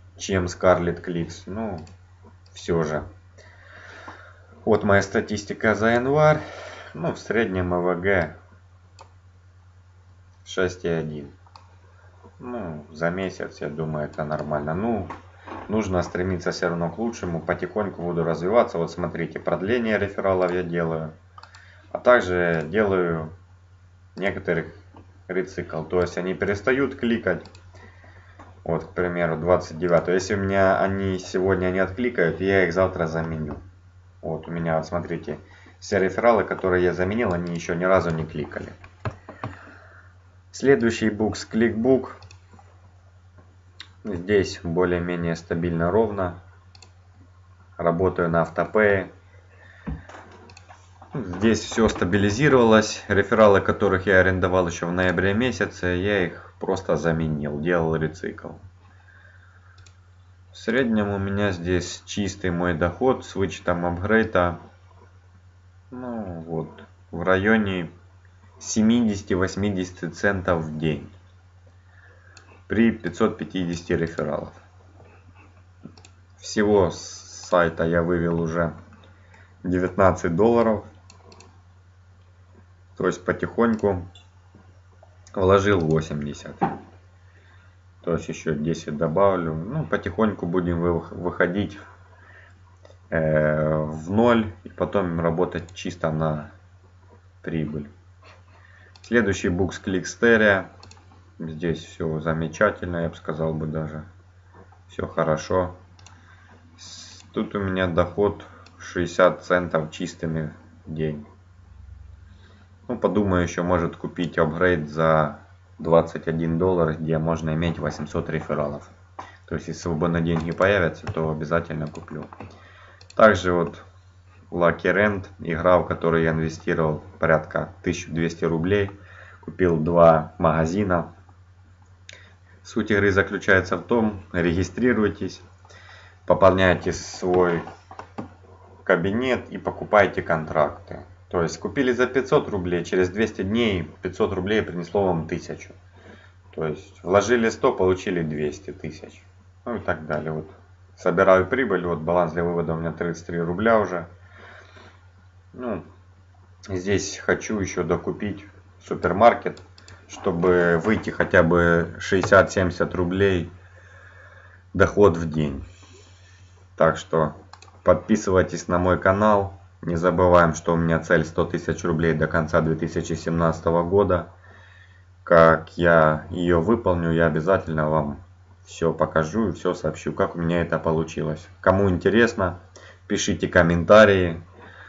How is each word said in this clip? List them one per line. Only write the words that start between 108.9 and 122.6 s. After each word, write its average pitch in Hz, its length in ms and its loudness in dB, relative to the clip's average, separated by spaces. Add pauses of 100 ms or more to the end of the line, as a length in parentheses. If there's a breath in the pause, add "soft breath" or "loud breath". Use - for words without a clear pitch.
центов 82 460 0
чистыми 80 640 -6 (320)
в 80 80 -12
день. 78 320 -6 (1600 soft breath)
Ну, 120 100 -6
подумаю, 95 460 2
ещё 87 200 -4
может 85 340 0
купить 85 400 -6
апгрейд 82 520 2
за 78 500 2 (380)
двадцать 82 500 2
один 82 300 -2
доллар, 85 400 2
где 80 220 -2
можно 80 340 -2
иметь 82 260 -2
восемьсот 78 500 -6
рефералов. 73 600 -4 (560 loud breath)
То 85 100 -6
есть, 80 140 -8
если 82 120 -10
свободные 85 400 -2
деньги 82 300 -2
появятся, 90 560 0
то 80 240 -4
обязательно 78 560 -4
куплю. - 380 -14 (920 loud breath)